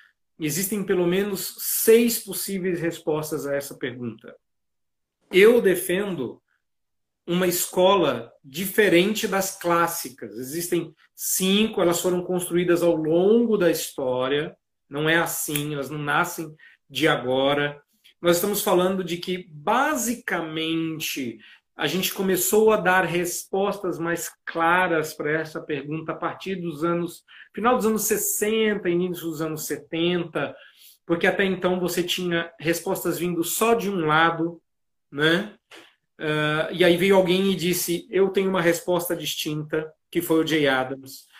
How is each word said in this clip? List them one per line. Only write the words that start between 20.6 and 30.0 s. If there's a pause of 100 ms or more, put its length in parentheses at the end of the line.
a
gente
começou
a
dar
respostas
mais (140)
claras
para
essa
pergunta
a
partir
dos
anos, (320)
final
dos
anos
sessenta,
início
dos
anos
setenta, (500)